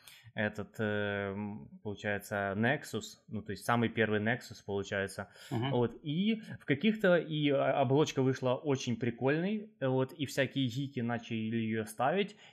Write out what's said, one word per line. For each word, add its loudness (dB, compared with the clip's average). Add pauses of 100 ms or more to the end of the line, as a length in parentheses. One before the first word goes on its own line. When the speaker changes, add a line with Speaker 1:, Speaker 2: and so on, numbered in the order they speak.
(340)
Speaker 1:
этот, -2
эм, -2 (160)
получается, -2
Nexus, 0 (100)
ну, -8
то -8
есть -8
самый 4
первый 2
Nexus, -4
получается. -4 (220)
Speaker 2:
Мгм. -2
Speaker 1:
Вот, 2
и 0 (180)
в -20
каких-то, 4
и, 0
а, 4
оболочка 4
вышла 2
очень 0
прикольной, 0 (100)
вот, 2
и -4
всякие 0
гики -4
начали -2 (200)
ее 0
ставить, 0 (160)